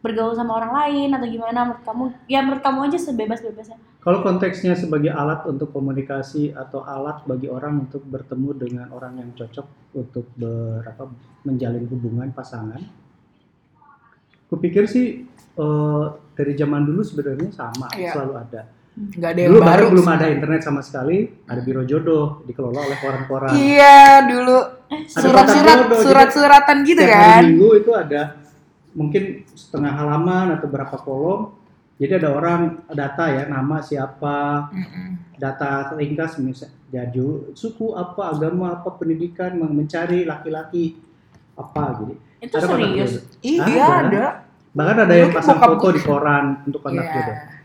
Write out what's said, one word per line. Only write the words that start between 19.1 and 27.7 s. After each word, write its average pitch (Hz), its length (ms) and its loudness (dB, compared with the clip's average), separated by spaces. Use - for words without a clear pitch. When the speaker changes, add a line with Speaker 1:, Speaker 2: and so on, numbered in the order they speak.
Speaker 3:
ada 175 140 -2
yang 175 80 6
Speaker 2:
Dulu - 80 10
bahkan 170 100 6
Speaker 3:
baru 190 220 6
Speaker 2:
belum 180 160 6
Speaker 3:
sih. 160 80 2
Speaker 2:
ada 156 120 0
internet 151 360 -2
sama 143 160 -4
sekali, 139 360 -6
ada 123 160 -10
biro 131 240 -6
jodoh 151 640 -4
dikelola 123 320 -8
oleh 139 180 -8
koran-koran. 135 540 -6
Speaker 3:
Iya, 277 460 8
dulu. 247 340 2
Speaker 1:
Eh, - 180 -10
Speaker 2:
Ada - 140 -8
Speaker 3:
Surat-surat, 262 560 6
Speaker 2:
kotak - 20 -
jodoh, 233 140 4
jadi 226 160 4
Speaker 3:
surat-suratan 285 720 6
gitu 285 220 4
Speaker 2:
setiap 240 80 6
Speaker 3:
kan? 208 240 8
Speaker 2:
hari 175 160 10
Minggu 180 240 6